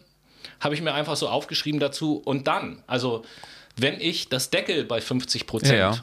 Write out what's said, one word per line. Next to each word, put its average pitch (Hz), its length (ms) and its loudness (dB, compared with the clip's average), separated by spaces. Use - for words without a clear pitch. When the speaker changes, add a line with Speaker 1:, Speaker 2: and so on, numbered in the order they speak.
Speaker 1:
habe 147 140 2
ich 156 80 -4
mir 151 120 0
einfach 151 220 0
so 143 120 0
aufgeschrieben 147 520 0
dazu, 143 440 0
und 135 220 0
dann, 170 400 -2
also 123 380 -2
wenn 139 240 0
ich - 280 -2
das 127 220 -2
Deckel 170 340 0
bei 113 160 -2
fünfzig - 460 -2
Prozent 120 320 4
Speaker 2:
Ja, 98 140 6
ja. 117 100 0